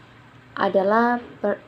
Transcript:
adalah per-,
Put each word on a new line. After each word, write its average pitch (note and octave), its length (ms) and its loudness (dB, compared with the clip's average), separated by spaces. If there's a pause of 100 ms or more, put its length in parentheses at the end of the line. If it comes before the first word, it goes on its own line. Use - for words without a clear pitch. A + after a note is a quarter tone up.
(560)
adalah G#3 640 2 (240)
per-, G3+ 240 -2